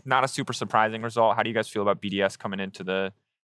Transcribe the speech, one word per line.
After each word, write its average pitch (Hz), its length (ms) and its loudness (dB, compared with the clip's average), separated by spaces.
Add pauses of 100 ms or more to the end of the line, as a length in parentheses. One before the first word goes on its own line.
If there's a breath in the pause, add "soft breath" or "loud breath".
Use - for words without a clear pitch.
not 131 200 2
a 131 40 -2
super - 240 -6
surprising 110 500 0
result. 113 340 2
How 110 60 2
do 113 80 0
you 113 40 -6
guys 110 140 0
feel 107 140 -2
about 101 200 2
B 101 80 -4
D 98 100 0
S 98 160 2
coming 98 240 -8
into 98 240 -8
the 95 280 -2 (360)